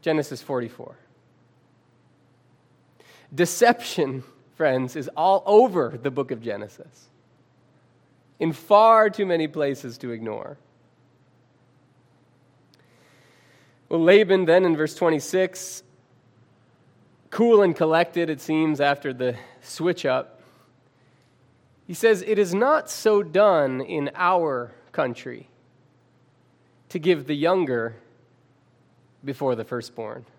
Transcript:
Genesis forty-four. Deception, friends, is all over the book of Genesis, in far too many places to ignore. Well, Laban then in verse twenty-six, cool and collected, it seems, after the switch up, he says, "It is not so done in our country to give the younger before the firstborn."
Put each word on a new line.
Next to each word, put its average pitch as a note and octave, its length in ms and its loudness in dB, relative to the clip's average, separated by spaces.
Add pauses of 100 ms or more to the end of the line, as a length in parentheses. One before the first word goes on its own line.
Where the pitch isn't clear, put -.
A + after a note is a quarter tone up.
Genesis D3 400 -4
forty-four. - 560 -10 (2500)
Deception, E3+ 880 0 (300)
friends, C3 420 -2
is C3+ 200 -10
all F#3 280 2
over F3+ 580 4
the C#3 80 -2
book C3 200 -6
of A#2 120 -8
Genesis, G#2 640 -12 (1300)
in D#3+ 140 -2
far A3 560 6
too G#3 160 -4
many E3 240 -2
places C#3 500 -6
to B2 120 -12
ignore. A2 480 -12 (3250)
Well, E3 140 -2
Laban F#3+ 420 6
then F3 200 4
in E3 120 2
verse D3+ 180 -4
twenty-six, F3+ 880 -2 (1500)
cool A3+ 320 4
and F3 120 2
collected, E3+ 540 0
it D3 120 -6
seems, D#3 400 -2
after C#3+ 340 -2
the B2 220 -4 (260)
switch E3+ 420 -6
up, C3 360 -4 (1500)
he F3+ 80 -14
says, G#3+ 320 2
"It G#3 120 0
is F#3 160 0
not C4+ 360 0
so G#3 320 0
done D#3+ 580 2
in C#3+ 340 -6
our E3 580 -2 (200)
country B2+ 560 -6 (1400)
to F#3 80 -8
give D#3 280 0
the D3+ 80 -4
younger C#3 600 -2 (1300)
before C3+ 300 -4
the A2+ 100 -8
firstborn." A#2 640 -12 (120)